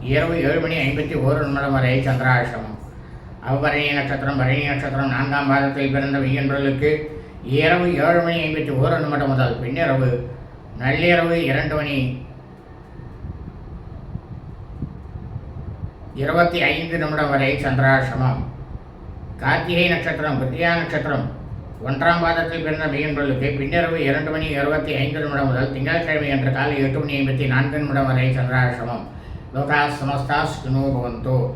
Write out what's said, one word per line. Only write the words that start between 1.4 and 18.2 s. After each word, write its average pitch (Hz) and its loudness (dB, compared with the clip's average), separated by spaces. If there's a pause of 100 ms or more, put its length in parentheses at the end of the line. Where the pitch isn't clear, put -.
நிமிடம் 139 0
வரை 127 4 (160)
சந்திராசிரமம். 120 0 (720)
அபவரணி 147 2 (120)
நட்சத்திரம், 135 -2
பரணி 131 2
நட்சத்திரம் 135 0
நான்காம் 135 0
பாதத்தில் 139 2
பிறந்த 139 2
மீனவர்களுக்கு 139 2 (680)
இரவு 175 4 (180)
ஏழு 170 6
மணி 170 2
ஐம்பத்தி 151 -2
ஓரு 160 4
நிமிடம் 139 0
முதல் 127 2 (100)
பின்னிரவு 131 2 (720)
நள்ளிரவு 170 4 (140)
இரண்டு 139 0
மணி 143 -2 (4000)
இருபத்தி 170 4 (120)
ஐந்து 165 -4
நிமிடம் 151 0
வரை 135 2 (140)
சந்திராசிரமம். 131 2 (1000)